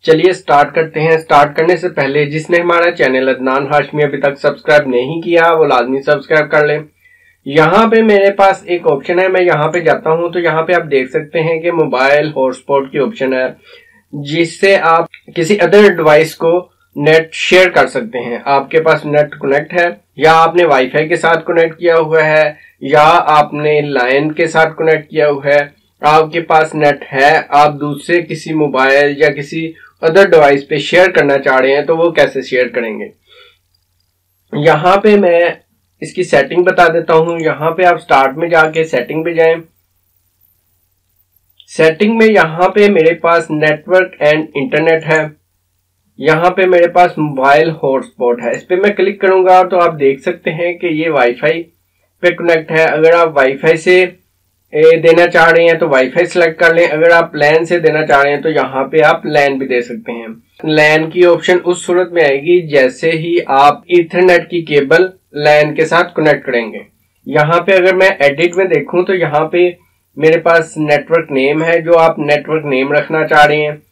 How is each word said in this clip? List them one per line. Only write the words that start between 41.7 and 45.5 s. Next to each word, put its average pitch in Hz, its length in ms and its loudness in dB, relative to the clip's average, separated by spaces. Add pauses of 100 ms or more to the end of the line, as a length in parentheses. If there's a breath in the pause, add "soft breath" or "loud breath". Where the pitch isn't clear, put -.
सेटिंग 170 480 0
में 220 100 4
यहाँ 175 420 0
पे 202 200 2
मेरे 165 320 2
पास 170 340 0
network 156 680 -2
and 151 340 0
internet 156 480 -2
है, 156 200 -2 (920)